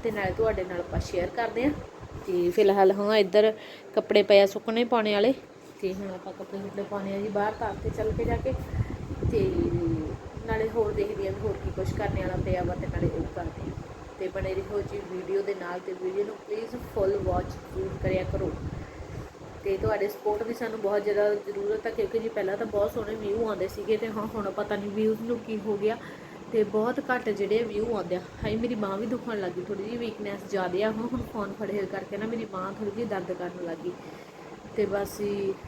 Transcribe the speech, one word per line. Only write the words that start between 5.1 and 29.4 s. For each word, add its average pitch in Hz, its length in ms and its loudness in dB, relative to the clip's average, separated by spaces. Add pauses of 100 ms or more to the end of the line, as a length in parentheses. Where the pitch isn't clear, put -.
ਵਾਲੇ। 214 200 6 (480)
ਤੇ 185 120 -2
ਹੁਣ 196 160 -6
ਆਪਾਂ 185 240 -10
ਕੱਪੜੇ 196 260 -10
ਕੁਪੜੇ 196 240 -6
ਪਾਉਣੇ 196 320 -4
ਆ - 20 -2
ਜੀ 202 100 -2
ਬਾਹਰ 208 320 2
ਤਾਰ 214 140 -2
'ਤੇ - 160 -2
ਚੱਲ 220 220 0
ਕੇ 233 140 0
ਜਾ 233 120 2
ਕੇ। 262 160 0 (760)
ਤੇ 440 80 4 (1040)
ਨਾਲੇ 220 240 0
ਹੋਰ 214 220 2
ਦੇਖਦੇ 196 360 0
ਹਾਂ 190 60 -2
ਵੀ 196 60 -6
ਹੋਰ 208 140 -2
ਕੀ - 220 -4
ਕੁਛ 190 180 -2
ਕਰਨੇ 196 280 0
ਵਾਲਾ 185 140 0 (100)
ਪਿਆ 180 180 2
ਵਾ 175 120 0
ਤੇ 175 120 -6
ਨਾਲੇ 170 200 0
ਉਹ 165 160 0 (120)
ਕਰਦੇ 165 260 -6
ਹਾਂ। - 100 -6 (480)
ਤੇ 190 80 -2
ਬਣੇ 190 260 -2
ਰਹੋ 196 280 -2
ਜੀ 202 180 -6 (120)
ਵੀਡੀਓ 185 300 -2
ਦੇ 196 140 -2
ਨਾਲ 180 240 -6
ਤੇ 185 140 -8
ਵੀਡੀਓ 185 320 -2
ਨੂੰ 208 100 -8
ਪਲੀਜ਼ 226 400 -6 (200)
ਫੁੱਲ 202 220 4
ਵਾਚ 180 280 2
ਜ਼ਰੂਰ - 440 -6 (140)
ਕਰਿਆ 185 200 2
ਕਰੋ। 185 280 0 (1120)
ਤੇ 196 140 0
ਤੁਹਾਡੇ 208 300 2
ਸਪੋਰਟ 208 360 0
ਦੀ 226 100 -4
ਸਾਨੂੰ 220 280 -4
ਬਹੁਤ 202 220 2
ਜ਼ਿਆਦਾ 208 320 4
ਜ਼ਰੂਰਤ 202 520 -2
ਆ - 20 0
ਕਿਉਂਕਿ 226 300 0
ਜੀ 220 100 -2
ਪਹਿਲਾਂ 202 280 0
ਤਾਂ 226 80 -2
ਬਹੁਤ 208 280 2
ਸੋਹਣੇ 220 220 -4
ਵਿਊ 208 320 0
ਆਉਂਦੇ 185 200 0
ਸੀਗੇ 208 300 0
ਤੇ 226 100 -2
ਹਾਂ 214 200 -4
ਹੁਣ 208 240 -2
ਪਤਾ 208 240 -2
ਨਹੀਂ 202 140 -4
ਵਿਊਜ਼ 220 320 2
ਨੂੰ 233 180 0
ਕੀ 220 180 -4
ਹੋ 202 200 0
ਗਿਆ 214 200 2 (540)
ਤੇ 220 120 4
ਬਹੁਤ 214 360 2
ਘੱਟ 247 300 0
ਜਿਹੜੇ 208 340 2
ਵਿਊ 214 320 0
ਆਉਂਦੇ 180 200 -2
ਆ। 185 60 -2 (220)
ਹਾਏ 214 120 0
ਮੇਰੀ 233 200 0
ਬਾਂਹ 196 220 0
ਵੀ 220 80 -2
ਦੁਖਣ 226 340 -2
ਲੱਗ 180 120 -2